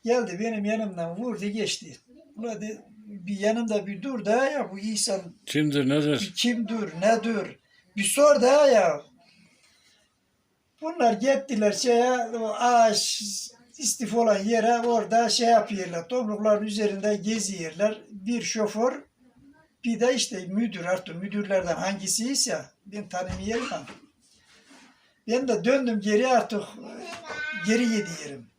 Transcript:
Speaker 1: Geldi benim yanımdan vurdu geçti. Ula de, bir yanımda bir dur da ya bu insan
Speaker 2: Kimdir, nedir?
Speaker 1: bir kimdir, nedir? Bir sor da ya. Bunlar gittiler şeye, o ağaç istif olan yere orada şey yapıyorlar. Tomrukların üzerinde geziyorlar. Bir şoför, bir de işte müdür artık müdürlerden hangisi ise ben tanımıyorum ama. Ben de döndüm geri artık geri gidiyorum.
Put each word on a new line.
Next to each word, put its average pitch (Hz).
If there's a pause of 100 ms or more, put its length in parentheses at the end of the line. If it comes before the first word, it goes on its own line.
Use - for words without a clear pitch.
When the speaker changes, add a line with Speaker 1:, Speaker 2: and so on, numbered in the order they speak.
Speaker 1:
Geldi 226
benim 214
yanımdan 190
vurdu 208
geçti. 202 (380)
Ula 220
de, 214 (280)
bir 202
yanımda 214
bir 196
dur 254
da 240
ya 247
bu 196
insan 208 (240)
Speaker 2:
Kimdir, 143
nedir? 147
Speaker 1:
bir -
kimdir, 214
nedir? 220 (380)
Bir 202
sor 285
da 277
ya. 180 (1800)
Bunlar 311
gittiler 240
şeye, 240
o 226
ağaç 233 (560)
istif 220
olan 220
yere 226
orada 226
şey 233
yapıyorlar. 185
Tomrukların 214
üzerinde 208
geziyorlar. 190
Bir 214
şoför, 220 (800)
bir 226
de 254
işte 190
müdür 190
artık 180
müdürlerden 190
hangisi 196
ise 185 (240)
ben 208
tanımıyorum 185
ama. - (1400)
Ben 254
de 202
döndüm 247
geri 214
artık 220 (1000)
geri 226
gidiyorum. 165 (140)